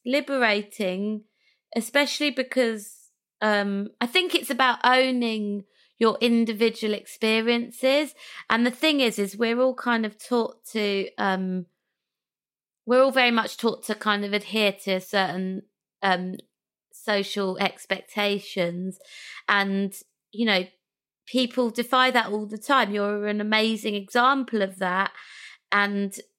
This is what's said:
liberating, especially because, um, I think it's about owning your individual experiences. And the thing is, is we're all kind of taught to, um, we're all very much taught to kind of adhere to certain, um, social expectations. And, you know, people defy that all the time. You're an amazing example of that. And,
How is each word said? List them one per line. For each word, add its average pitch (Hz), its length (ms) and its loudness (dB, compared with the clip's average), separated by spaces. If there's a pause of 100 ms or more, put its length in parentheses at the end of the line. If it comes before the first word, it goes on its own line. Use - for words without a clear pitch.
liberating, 214 1160 -2 (520)
especially 277 540 0
because, 233 800 -4 (320)
um, 202 460 0 (120)
I 240 60 0
think 359 280 0
it's - 160 -2
about 254 340 2
owning 233 800 2 (340)
your 226 220 4
individual 226 760 2
experiences. 240 1200 0 (340)
And 226 160 4
the 247 60 2
thing 294 300 2
is, 233 180 0
is 196 180 -4
we're 233 240 0
all 254 140 2
kind 233 320 -2
of 214 120 -10
taught - 540 -2
to, 202 360 -2 (100)
um, 185 480 -2 (1200)
we're 247 160 6
all 269 80 6
very 247 220 4
much 220 240 0
taught - 280 -2
to 214 100 -4
kind 202 300 0
of 202 80 -4
adhere 208 400 0 (120)
to 185 160 0
certain, 190 640 -2 (400)
um, 185 340 0 (560)
social 196 680 -4
expectations. 190 1400 -4 (500)
And, 196 440 2 (400)
you 226 140 -2
know, 190 200 2 (600)
people 247 440 0
defy 254 420 2
that 233 180 0
all 208 160 -4
the 214 120 -10
time. 233 360 2
You're 208 320 -2
an 208 140 -2
amazing 214 540 0
example 240 680 0
of 190 160 -2
that. 190 340 0 (580)
And, 202 440 0 (240)